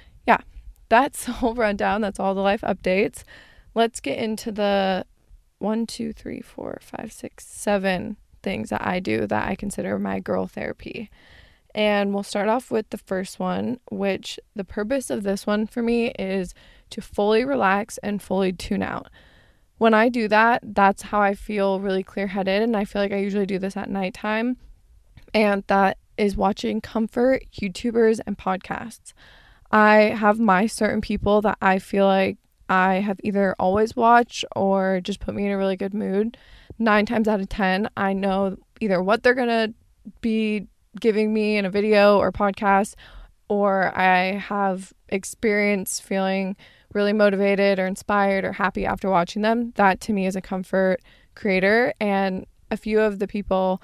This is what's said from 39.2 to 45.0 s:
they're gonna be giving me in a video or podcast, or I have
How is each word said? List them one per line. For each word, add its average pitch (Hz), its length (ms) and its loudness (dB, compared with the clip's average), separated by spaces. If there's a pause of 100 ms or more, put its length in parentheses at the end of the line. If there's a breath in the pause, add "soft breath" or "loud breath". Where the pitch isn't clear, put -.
they're 247 120 4
gonna 233 400 0 (460)
be 220 460 -2 (320)
giving 214 360 2
me 214 220 0
in 202 100 0
a 185 40 -4
video 208 480 6
or 185 140 2
podcast, 202 640 0 (540 loud breath)
or 196 480 0
I 185 360 4
have 196 600 -4 (160)